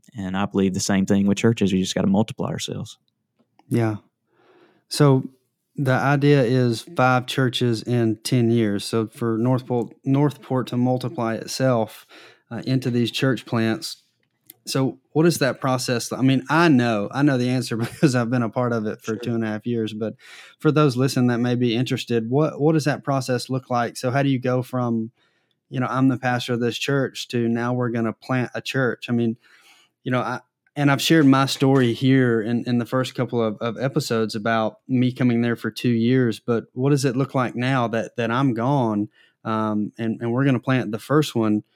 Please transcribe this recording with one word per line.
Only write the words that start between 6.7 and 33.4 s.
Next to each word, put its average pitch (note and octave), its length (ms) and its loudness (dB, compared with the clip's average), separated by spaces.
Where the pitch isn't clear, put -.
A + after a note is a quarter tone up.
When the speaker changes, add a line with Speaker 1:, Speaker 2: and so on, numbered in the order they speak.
Speaker 2:
five B2+ 300 2
churches B2 560 0
in A#2 400 0
ten A#2 280 2
years. G#2+ 340 0
So A2+ 240 -2
for A2+ 300 -4
Northport, B2 560 -2
Northport C3+ 640 0
to B2 80 -6
multiply B2 580 -2
itself, A#2+ 720 -2
uh, A#2 160 -8
into B2+ 240 -2
these A#2+ 200 0
church C3 340 -2
plants. - 580 -4
So C3+ 320 -2
what D#3+ 140 4
is E3 120 2
that C#3+ 220 0
process? B2+ 520 -2
I G2+ 100 -4
mean, C3 260 2
I E3 200 4
know, A#2+ 440 2
I C3+ 100 0
know C#3 160 4
the B2 120 0
answer B2 260 -2
<laughs> - 0 -
because B2 380 0
I've A#2+ 160 0
been B2 120 2
a A2+ 60 0
part B2 240 -2
of A2 140 -2
it - 140 -4
for A2 140 -6
Speaker 1:
Sure. - 20 -2
Speaker 2:
two A#2 180 -4
and A2+ 100 -2
a A2 40 -2
half G#2+ 180 -6
years, A2+ 260 -2
but G#2+ 220 -6
for D#3 140 2
those C#3+ 240 2
listening B2+ 320 2
that A#2+ 100 0
may B2 160 0
be B2 220 0
interested, A#2 540 -2
what, D3 300 0
what D3+ 120 4
does D3+ 120 0
that C3 200 -2
process B2+ 460 -2
look B2+ 200 -6
like? A#2+ 260 -2
So B2+ 140 -4
how C#3 120 0
do C#3 60 0
you C3+ 120 0
go B2+ 220 0
from, A#2 480 -4
you C3+ 120 -6
know, B2 80 0
"I'm C3 200 2
the B2+ 100 2
pastor B2 360 -2
of A#2 60 -2
this A#2+ 180 -2
church," - 500 -2
to A#2+ 200 -2
"Now A#2+ 260 -2
we're B2 160 -2
gonna A2+ 220 -2
plant B2+ 420 -4
a A2 60 -8
church"? - 480 -4
I A#2+ 40 -4
mean, A#2 240 0
you B2+ 80 -4
know, B2 80 0
I, A#2 200 -6
and C#3+ 140 2
I've C3+ 120 2
shared D#3+ 240 6
my C3+ 200 6
story C3+ 460 2
here B2+ 500 2
in, A#2 260 -2
in A#2+ 100 0
the A#2 80 0
first B2+ 280 -2
couple A#2+ 280 -2